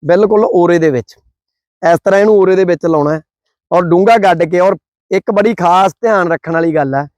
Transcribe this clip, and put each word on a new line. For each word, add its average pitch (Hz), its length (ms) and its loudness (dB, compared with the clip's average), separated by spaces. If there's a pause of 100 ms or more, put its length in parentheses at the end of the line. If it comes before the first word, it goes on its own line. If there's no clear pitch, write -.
ਬਿਲਕੁਲ 202 440 0
ਔਰੇ 175 320 0
ਦੇ 160 120 0
ਵਿੱਚ, 123 240 -8 (680)
ਇਸ 170 220 2
ਤਰ੍ਹਾਂ - 160 2
ਇਹਨੂੰ 214 180 4
ਔਰੇ 185 180 2
ਦੇ 190 80 0
ਵਿੱਚ 175 220 -4
ਲਾਉਣਾ 151 280 0
ਹੈ 156 60 -8 (500)
ਔਰ 180 140 0
ਡੂੰਘਾ 185 340 2
ਗੱਡ 180 260 0
ਕੇ। 175 160 -2
ਔਰ 190 160 0 (340)
ਇੱਕ 196 220 -4
ਬੜੀ 208 220 0
ਖਾਸ 180 400 0
ਧਿਆਨ 202 340 -2
ਰੱਖਣ 165 240 -6
ਵਾਲੀ 165 220 -2
ਗੱਲ 139 200 -2
ਹੈ 143 120 -4 (120)